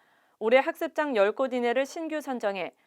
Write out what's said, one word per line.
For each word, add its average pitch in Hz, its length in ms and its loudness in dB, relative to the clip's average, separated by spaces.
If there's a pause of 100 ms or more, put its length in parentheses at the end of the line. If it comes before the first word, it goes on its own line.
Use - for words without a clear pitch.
(380)
올해 220 200 4
학습장 302 580 -2
열 202 160 6
곳 262 200 -2
이내를 247 340 0
신규 311 340 -8
선정해 214 520 -4 (140)